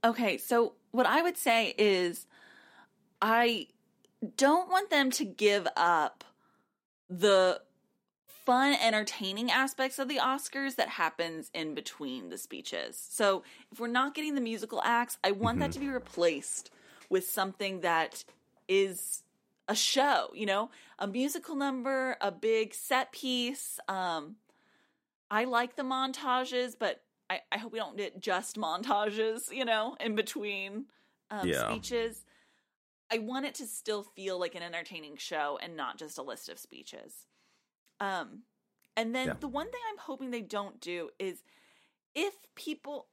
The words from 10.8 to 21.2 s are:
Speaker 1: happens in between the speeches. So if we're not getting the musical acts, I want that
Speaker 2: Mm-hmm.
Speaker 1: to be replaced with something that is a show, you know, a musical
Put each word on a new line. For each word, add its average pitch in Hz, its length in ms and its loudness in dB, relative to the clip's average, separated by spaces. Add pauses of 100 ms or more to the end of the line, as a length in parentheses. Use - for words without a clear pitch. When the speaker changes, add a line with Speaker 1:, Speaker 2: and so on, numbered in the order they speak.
Speaker 1:
happens 165 640 -4
in 160 200 -4
between 127 560 -8
the 90 80 -10
speeches. - 600 -8 (120)
So 196 340 2 (280)
if - 80 -20
we're 233 80 -4
not 254 260 0
getting 302 220 -4
the 269 60 0
musical 226 420 -4
acts, 143 400 0
I - 80 4
want 226 280 0
that - 120 0
Speaker 2:
Mm-hmm. - 20 -4
Speaker 1:
to 269 60 -6
be 277 100 -4
replaced 170 800 -2 (400)
with 185 200 0
something 190 520 -2
that 165 420 2 (440)
is 190 560 0 (460)
a 220 60 2
show, 262 580 4
you 214 120 -4
know, 202 240 2 (300)
a 196 80 -2
musical 285 480 -2